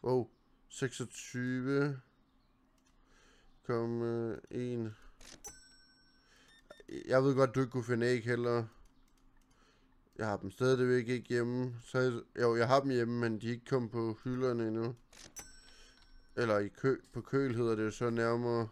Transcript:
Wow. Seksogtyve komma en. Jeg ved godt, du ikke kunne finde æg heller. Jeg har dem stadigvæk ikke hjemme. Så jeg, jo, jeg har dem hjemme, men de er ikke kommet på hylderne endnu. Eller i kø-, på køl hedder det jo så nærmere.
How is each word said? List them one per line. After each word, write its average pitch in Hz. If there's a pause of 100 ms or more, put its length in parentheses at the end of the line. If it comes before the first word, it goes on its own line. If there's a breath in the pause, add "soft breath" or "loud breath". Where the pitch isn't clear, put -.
Wow. 123 (400)
Seksogtyve 127 (1600 soft breath)
komma 117 (160)
en. 120 (2000 soft breath)
Jeg 131
ved 139
godt, 131
du 131
ikke 127
kunne 123
finde 117
æg 123
heller. 120 (1500 soft breath)
Jeg 110
har 101
dem 95
stadigvæk 127
ikke 123
hjemme. 120
Så -
jeg, 127 (280)
jo, 117
jeg 117
har 135
dem 139
hjemme, 120
men 113
de 113
er 117
ikke 120
kommet 123
på 113
hylderne 127
endnu. 113 (1400 loud breath)
Eller 110
i 104
kø-, - (120)
på 120
køl 135
hedder 117
det 107
jo 107
så 120
nærmere. 117